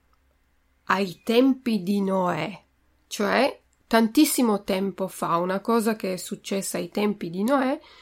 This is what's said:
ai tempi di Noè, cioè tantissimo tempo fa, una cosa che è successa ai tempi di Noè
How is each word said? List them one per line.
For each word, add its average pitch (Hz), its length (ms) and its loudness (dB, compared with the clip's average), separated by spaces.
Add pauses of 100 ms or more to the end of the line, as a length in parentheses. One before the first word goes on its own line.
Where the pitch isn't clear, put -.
(880)
ai 190 360 -2
tempi 233 640 2
di 202 160 0
Noè, 180 640 -2 (420)
cioè 208 540 0 (260)
tantissimo 226 800 2
tempo 190 420 -4
fa, 170 300 -4
una 185 240 -2
cosa 226 340 0
che 190 200 -6
è - 20 -6
successa - 640 -6
ai 175 100 -6
tempi 202 420 -2
di 185 140 -4
Noè 285 340 0 (240)